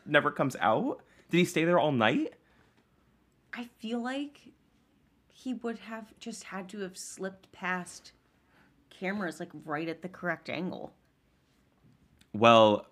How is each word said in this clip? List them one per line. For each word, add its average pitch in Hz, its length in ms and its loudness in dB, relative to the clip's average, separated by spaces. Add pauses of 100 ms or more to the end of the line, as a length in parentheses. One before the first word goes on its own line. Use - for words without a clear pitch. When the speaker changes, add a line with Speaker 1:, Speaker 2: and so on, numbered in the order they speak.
Speaker 1:
never 147 240 2
comes 143 300 -2
out? 143 420 0 (280)
Did 170 80 2
he 180 60 4
stay 156 200 0
there 175 160 2
all 151 100 2
night? 127 440 2 (1160)
Speaker 2:
I 240 120 -12 (160)
feel 233 200 -6
like 277 520 -10 (760)
he - 280 -12
would 226 260 -8
have 220 400 -16
just - 240 -14
had 185 240 -12
to 208 140 -14
have 185 140 -10
slipped - 540 -12
past - 600 -8 (760)
cameras, 185 520 -8
like, 170 100 -12 (140)
right 156 240 -6
at 160 140 -8
the 185 60 -10
correct 175 400 -8
angle. - 460 -8 (1400)
Speaker 1:
Well, 110 600 8